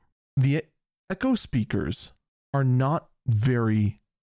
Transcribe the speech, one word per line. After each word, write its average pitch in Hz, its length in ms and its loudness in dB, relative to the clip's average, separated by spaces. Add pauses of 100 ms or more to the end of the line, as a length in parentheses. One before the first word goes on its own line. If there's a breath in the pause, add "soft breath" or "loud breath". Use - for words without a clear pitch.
(360)
The 139 280 2 (460)
Echo 262 260 0
speakers - 800 -4 (380)
are 139 120 0
not 131 480 0 (160)
very 110 720 0 (220)